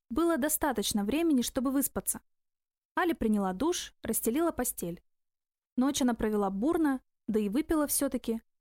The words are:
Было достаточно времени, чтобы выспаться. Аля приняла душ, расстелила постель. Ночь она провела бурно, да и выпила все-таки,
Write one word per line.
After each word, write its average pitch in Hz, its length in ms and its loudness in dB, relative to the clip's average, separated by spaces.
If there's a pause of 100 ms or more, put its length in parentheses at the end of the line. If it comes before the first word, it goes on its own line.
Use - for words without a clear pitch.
Было 330 280 0
достаточно 240 680 0
времени, 285 380 2
чтобы 262 300 -2
выспаться. - 480 -2 (760)
Аля 330 200 2
приняла 208 380 0
душ, 302 480 -2
расстелила 269 500 0
постель. 180 500 -6 (720)
Ночь 269 260 2
она 247 140 2
провела 214 340 0
бурно, 269 520 0 (260)
да 214 140 0
и 208 80 0
выпила 302 400 0
все-таки, 247 520 -2 (200)